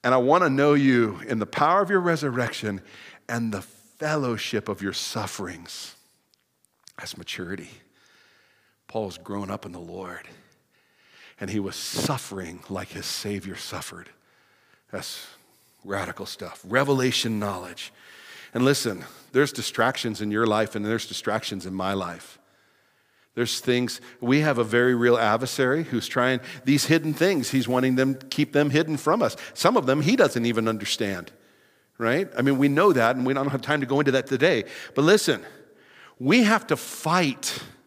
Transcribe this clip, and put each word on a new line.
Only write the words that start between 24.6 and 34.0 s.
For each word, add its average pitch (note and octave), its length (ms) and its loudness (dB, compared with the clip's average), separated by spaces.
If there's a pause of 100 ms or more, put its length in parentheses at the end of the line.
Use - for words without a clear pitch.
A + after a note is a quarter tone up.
very A#2+ 300 4
real A#2+ 220 6
adversary B2+ 680 2
who's B2 240 -4
trying, B2+ 320 0 (240)
these C#3 220 2
hidden D#3 280 2
things, E3 360 0
he's B2+ 180 0
wanting B2+ 260 2
them, C3 240 2 (100)
keep - 240 -2
them D3 180 4
hidden D3+ 260 2
from F3 260 2
us. A2+ 140 0 (180)
Some A3+ 220 4
of E3+ 100 2
them D3 160 2
he D#3 140 4
doesn't C3 280 4
even A2+ 220 0
understand, G2+ 640 -4 (680)
right? C3 400 0
I B2 60 0
mean, C3+ 160 4
we C#3+ 100 6
know E3+ 240 6
that, B2 220 4
and B2+ 100 -2
we C3 80 0
don't C#3 160 0
have C3+ 140 -2
time D3 180 0
to C3+ 60 -2
go C#3 140 2